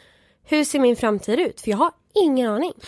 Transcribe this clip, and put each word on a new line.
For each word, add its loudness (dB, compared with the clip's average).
hur 0
ser -2
min 4
framtid -2
ut? -4
För -4
jag -2
har 0
ingen 2
aning. -2